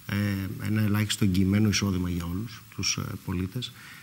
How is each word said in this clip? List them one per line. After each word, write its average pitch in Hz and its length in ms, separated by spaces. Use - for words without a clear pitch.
Ε, - 100
ένα 107 160
ελάχιστο 107 420
εγγυημένο 98 440
εισόδημα 92 420
για 85 140
όλους 90 380
τους, 101 220
ε, 98 60
πολίτες. 95 480